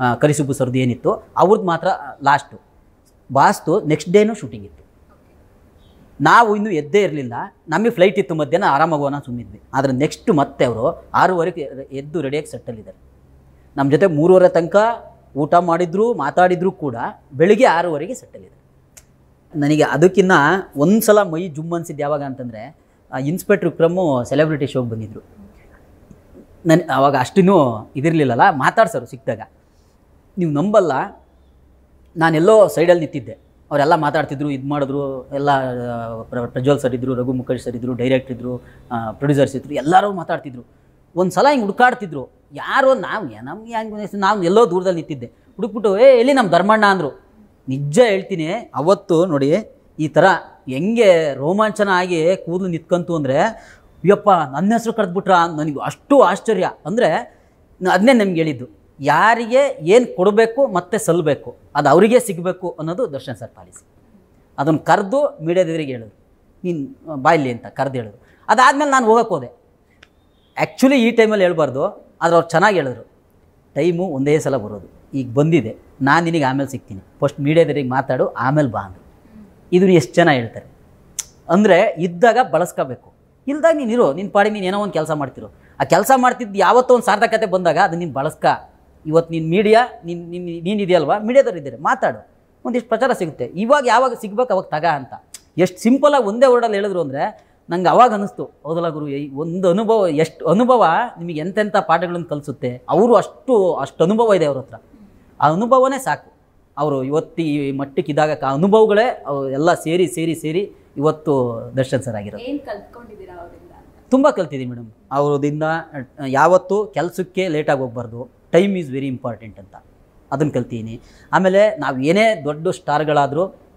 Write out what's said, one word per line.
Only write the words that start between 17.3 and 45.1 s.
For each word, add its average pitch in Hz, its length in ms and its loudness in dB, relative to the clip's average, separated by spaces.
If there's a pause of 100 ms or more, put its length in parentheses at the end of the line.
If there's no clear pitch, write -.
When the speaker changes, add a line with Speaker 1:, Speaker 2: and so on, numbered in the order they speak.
Speaker 1:
ಬೆಳಿಗ್ಗೆ 196 340 4
ಆರೂವರೆಗೆ 170 480 -2
ಸೆಟ್ಟಲ್ಲಿದ್ದಾರೆ. - 1500 -18
ನನಗೆ 147 220 2
ಅದಕ್ಕಿನ್ನ 185 500 4 (440)
ಒಂದ್ಸಲ 214 460 4
ಮೈ 175 260 -6
ಜುಮ್ 160 240 -10
ಅನ್ಸಿದ್ದು 160 300 -8
ಯಾವಾಗ 143 200 -4
ಅಂತಂದ್ರೆ, 123 640 -14 (280)
ಆ, 135 60 -8
ಇನ್ಸ್‌ಪೆಕ್ಟರ್ 175 520 -2
ವಿಕ್ರಮು 165 540 0
ಸೆಲೆಬ್ರಿಟಿ 143 420 0
ಶೋಗೆ 123 240 -4
ಬಂದಿದ್ರು. 110 300 -12 (1500)
ನನ್ 165 240 2
ಅವಾಗ 135 300 2
ಅಷ್ಟಿನ್ನೂ 143 760 2
ಇದಿರ್ಲಿಲ್ಲಲ್ಲ, 151 540 2
ಮಾತಾಡ್ಸೋರು 156 560 0
ಸಿಕ್ಕಿದಾಗ. 120 340 -10 (960)
ನೀವು 170 120 -2
ನಂಬಲ್ಲ, 175 420 0 (1200)
ನಾನೆಲ್ಲೋ 165 520 4
ಸೈಡಲ್ಲಿ 170 320 4
ನಿಂತಿದ್ದೆ, 127 320 -8 (380)
ಅವರೆಲ್ಲ 147 240 2
ಮಾತಾಡ್ತಿದ್ರು, 147 560 -2
ಇದು 135 180 -8
ಮಾಡಿದ್ರು, 139 680 -6
ಎಲ್ಲ, 143 160 0
ಆ, 120 720 -4
ಪ್ರ-, 120 240 -8
ಪ್ರಜ್ವಲ್ 131 340 -2
ಸರ್ 131 140 -2
ಇದ್ರು, 131 200 -4
ರಘು 123 180 -2
ಮುಖರ್ಜಿ 123 320 -6
ಸರ್ 120 120 -8
ಇದ್ರು, 123 180 -6
ಡೈರೆಕ್ಟರ್ 127 420 -2
ಇದ್ರು, 123 260 -10 (300)
ಆ, 113 180 -6
ಪ್ರೊಡ್ಯೂಸರ್ಸ್ 139 460 0
ಇದ್ರು, 139 180 -10
ಎಲ್ಲರೂ 185 380 0
ಮಾತಾಡ್ತಿದ್ರು. 151 520 -10 (520)
ಒಂದ್ಸಲ 185 340 2
ಹಿಂಗೆ 254 160 0
ಹುಡುಕಾಡ್ತಿದ್ರು, 196 600 -2 (240)
ಯಾರೋ 214 420 0
ನಾವು, 175 360 -6
ಏ, 107 120 -18
ನಮ್ಗೆ 214 320 -14
ಹೆಂಗೆ 220 200 -8
ಅನಿಸ್ತು, 208 220 -10
ನಾವು 202 260 0
ಎಲ್ಲೋ 196 280 4
ದೂರದಲ್ಲಿ 180 260 0
ನಿಂತಿದ್ದೆ, 143 300 -10